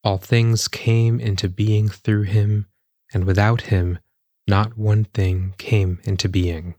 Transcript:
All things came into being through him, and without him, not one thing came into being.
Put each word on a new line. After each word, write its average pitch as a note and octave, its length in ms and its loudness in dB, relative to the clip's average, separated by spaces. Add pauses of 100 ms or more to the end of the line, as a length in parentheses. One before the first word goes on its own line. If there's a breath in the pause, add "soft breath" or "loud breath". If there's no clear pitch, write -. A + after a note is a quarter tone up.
All G2 140 0
things A#2 500 0
came A#2 500 0
into G2+ 300 -2
being G#2+ 400 0
through G#2 340 -2
him, G#2 460 0 (440)
and F2+ 120 -2
without G#2 380 2
him, F2+ 360 0 (480)
not G#2+ 320 2
one G#2+ 280 2
thing F#2 520 -2
came F#2 460 0
into F#2+ 240 -2
being. F2 500 -4